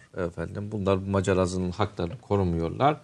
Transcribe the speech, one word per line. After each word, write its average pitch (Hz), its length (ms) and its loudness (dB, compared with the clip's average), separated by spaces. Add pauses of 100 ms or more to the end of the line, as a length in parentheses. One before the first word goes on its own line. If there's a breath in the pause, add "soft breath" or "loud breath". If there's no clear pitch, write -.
(260)
efendim. 95 460 -8
Bunlar 95 340 0
bu 98 40 -4
Macar 98 260 4
azınlığın 92 340 2
haklarını 92 500 -4
korumuyorlar. 98 840 0